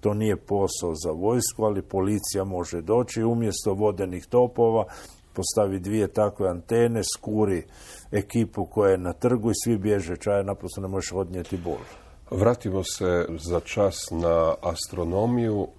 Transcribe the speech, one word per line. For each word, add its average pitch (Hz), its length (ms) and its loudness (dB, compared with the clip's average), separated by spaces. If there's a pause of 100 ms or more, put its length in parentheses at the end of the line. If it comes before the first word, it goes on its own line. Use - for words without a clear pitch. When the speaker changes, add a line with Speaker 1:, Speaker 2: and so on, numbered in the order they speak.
Speaker 1:
to 104 140 2
nije 107 220 2
posao 95 580 -2
za 80 160 -4
vojsku, 110 540 0
ali 101 180 0
policija 98 600 -2
može 87 380 -6
doći 117 380 0
i 110 40 2
umjesto 113 500 0
vodenih 95 520 -2
topova 117 580 4 (480)
postavi 98 460 0
dvije 101 300 0
takve 104 400 0
antene, 113 540 0 (140)
skuri 104 480 0 (460)
ekipu 104 560 -2
koja 101 240 4
je 92 80 4
na 90 140 -4
trgu 117 380 2
i 98 140 -2
svi 117 140 2
bježe 95 380 0
čaje, 101 280 0
naprosto 98 360 -8
ne 95 80 -6
možeš 95 240 -4
odnijeti 92 440 -4
bol. 85 220 -6 (520)
Speaker 2:
Vratimo 98 540 2
se 87 420 0 (120)
za 85 220 -2
čas 98 340 0 (160)
na 82 520 2
astronomiju. 98 1080 -2 (100)